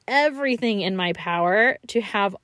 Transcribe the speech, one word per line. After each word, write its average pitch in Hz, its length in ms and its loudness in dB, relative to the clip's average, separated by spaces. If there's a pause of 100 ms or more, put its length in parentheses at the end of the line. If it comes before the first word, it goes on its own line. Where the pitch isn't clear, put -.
everything 262 720 0
in 190 160 -2
my 175 180 -2
power 180 640 2 (100)
to 226 120 -2
have 202 440 -2